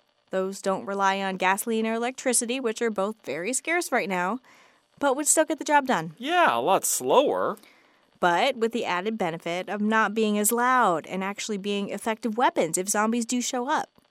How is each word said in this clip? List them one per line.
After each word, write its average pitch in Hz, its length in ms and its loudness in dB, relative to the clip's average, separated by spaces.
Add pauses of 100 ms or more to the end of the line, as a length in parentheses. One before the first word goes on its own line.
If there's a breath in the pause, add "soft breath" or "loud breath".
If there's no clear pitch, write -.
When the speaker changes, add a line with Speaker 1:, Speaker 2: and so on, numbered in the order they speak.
(300)
Speaker 1:
Those 190 300 -4
don't 190 240 -2
rely 196 380 0
on 190 160 -4
gasoline 220 480 0
or 226 80 -2
electricity, 247 680 -2
which 226 220 -2
are 233 80 0
both 208 340 -2
very 175 300 -6
scarce 339 360 -2
right 196 200 0
now, 185 300 -2 (580 soft breath)
but 269 180 2
would 294 100 -2
still 311 200 4
get 311 120 -4
the 285 60 -8
job 285 220 4
done. 175 320 -2
Speaker 2:
Yeah, 302 360 2
a 117 60 0
lot 160 240 4
slower. 139 720 2 (640 soft breath)
Speaker 1:
But 180 340 2
with 226 180 -2
the 240 120 -2
added 180 320 -2
benefit 170 540 -4
of 202 100 -4
not 214 320 2
being 214 260 2
as 214 140 2
loud 233 540 2
and 190 180 -6
actually 202 320 -6
being 202 320 -4
effective 220 480 -4
weapons 240 400 2
if 185 140 -2
zombies 226 340 0
do 247 160 -4
show 247 300 -4
up. 302 180 -2 (220)